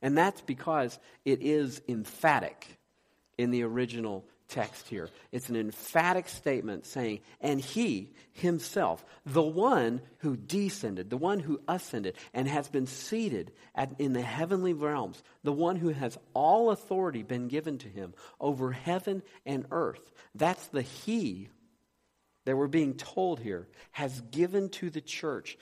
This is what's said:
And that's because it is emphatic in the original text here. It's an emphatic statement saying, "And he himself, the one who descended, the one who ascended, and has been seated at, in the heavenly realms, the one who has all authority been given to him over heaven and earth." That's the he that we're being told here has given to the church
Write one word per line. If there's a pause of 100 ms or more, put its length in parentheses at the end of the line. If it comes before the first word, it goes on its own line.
And
that's
because (260)
it
is
emphatic (680)
in
the
original (220)
text
here. (220)
It's
an
emphatic
statement
saying, (200)
"And
he (200)
himself, (220)
the
one (160)
who
descended,
the
one
who
ascended, (180)
and
has
been
seated (220)
at,
in
the
heavenly
realms, (220)
the
one
who
has (160)
all
authority
been
given
to
him (260)
over
heaven (240)
and
earth." (220)
That's
the
he (1000)
that
we're
being
told
here (240)
has (140)
given
to
the
church